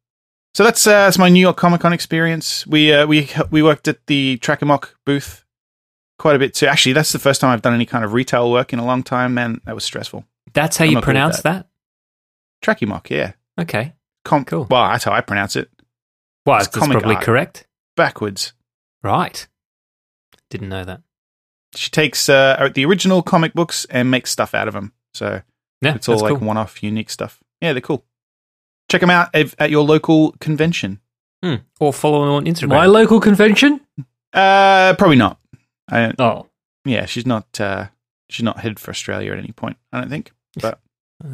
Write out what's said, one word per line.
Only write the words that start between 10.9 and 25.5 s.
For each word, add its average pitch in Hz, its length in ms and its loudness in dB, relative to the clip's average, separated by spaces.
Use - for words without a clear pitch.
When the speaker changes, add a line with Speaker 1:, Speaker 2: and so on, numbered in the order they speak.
Speaker 2:
you 151 40 4
Speaker 1:
not 120 60 2
good 131 160 0
at - 40 2
Speaker 2:
pronounce 160 180 0
Speaker 1:
that. - 40 -12
Speaker 2:
that? 180 240 -4
Speaker 1:
Track - 200 -2
Amok, 101 280 -8
yeah. - 220 -4
Speaker 2:
Okay. 156 340 -6
Speaker 1:
Com- 143 200 -2
Speaker 2:
Cool. 156 260 -6
Speaker 1:
Well, 120 200 4
that's 113 120 -2
how 104 100 -2
I 110 80 0
pronounce 101 360 -4
it. 131 120 -8
Speaker 2:
Well, 131 120 4
Speaker 1:
It's 101 100 0
Speaker 2:
that's - 100 -8
Speaker 1:
comic 139 200 2
Speaker 2:
probably 107 180 0
Speaker 1:
art. 92 80 -4
Speaker 2:
correct. 127 420 -2
Speaker 1:
Backwards. 110 560 -4
Speaker 2:
Right. 127 460 -4
Didn't 101 180 -10
know 95 160 -10
that. 92 180 -14
Speaker 1:
She - 160 -10
takes, - 380 -2
uh, 135 440 4
the 135 120 -2
original 180 380 2
comic 165 320 0
books - 360 -4
and 127 200 0
makes 127 200 -2
stuff - 240 -4
out 107 140 -2
of 104 80 -10
'em. 104 160 -12
So 101 280 -8